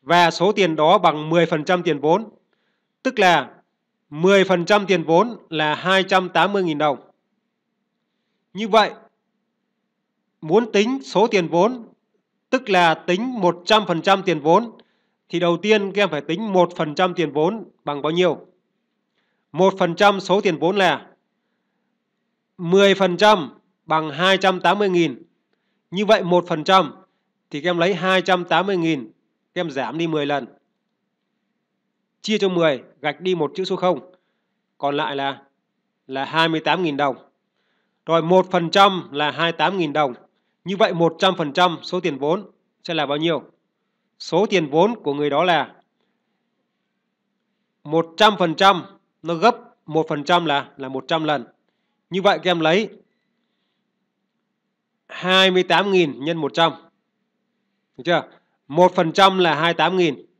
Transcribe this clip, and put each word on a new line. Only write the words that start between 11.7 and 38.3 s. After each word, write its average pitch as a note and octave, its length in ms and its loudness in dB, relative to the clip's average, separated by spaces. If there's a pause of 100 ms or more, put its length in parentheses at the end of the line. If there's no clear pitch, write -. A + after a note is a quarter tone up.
tức B3+ 200 -4
là F3 240 4
tính A3 460 -4
một E3+ 260 0
trăm G#3 220 2
phần E3 140 -4
trăm G3 220 0
tiền E3 160 -2
vốn, F#3+ 320 2 (580)
thì E3+ 100 -6
đầu E3+ 180 0
tiên G3+ 340 0
các G3+ 100 -2
em G3 80 0
phải D3 120 -6
tính F#3+ 320 -6
một F3 220 2
phần D3+ 200 -6
trăm F3+ 180 0
tiền D#3 180 -4
vốn F3 380 -2 (140)
bằng C#3+ 180 -8
bao D#3+ 100 -4
nhiêu? E3+ 340 -2 (1040)
Một F#3 280 2
phần E3+ 160 0
trăm G3+ 240 2
số F#3 220 0
tiền E3+ 160 -2
vốn E3+ 180 -2
là E3 360 0 (1500)
mười F#3+ 380 4
phần F#3 220 0
trăm F#3+ 420 4 (260)
bằng D#3 260 -2
hai F3+ 260 2
trăm F#3 240 0
tám F#3 180 0
mươi G#3 100 0
nghìn. E3 340 0 (680)
Như G3 140 -4
vậy, G3 180 2
một F3 240 0
phần D#3 160 -4
trăm F#3+ 300 2 (560)
thì C#3+ 120 -10
các F3 80 -4
em F3 80 -2
lấy F3+ 160 0
hai F#3 280 0
trăm F3+ 240 0
tám F3 200 0
mươi G3 120 -2
nghìn, D#3+ 340 -4 (420)
các F3 80 -6
em E3 100 -8
giảm C3 260 -8
đi E3+ 100 -4
mười D3+ 180 -4
lần. C#3 200 -4 (1800)
Chia G#3 160 -2
cho G3 120 0
mười, D#3+ 340 0 (180)
gạch D3 200 -6
đi F#3 140 -2
một D3 200 -4
chữ F#3 100 -6
số F#3 100 -6
không. F3 360 -4 (640)
Còn C#3+ 200 -4
lại C#3 180 -6
là, C#3 260 -6 (680)
là C3+ 180 -8
hai D#3+ 240 0
mươi D#3+ 100 -2
tám D#3 240 -2
nghìn D3 140 -4
đồng. C#3 180 -2 (880)
Rồi, E3 160 0
một F#3 300 2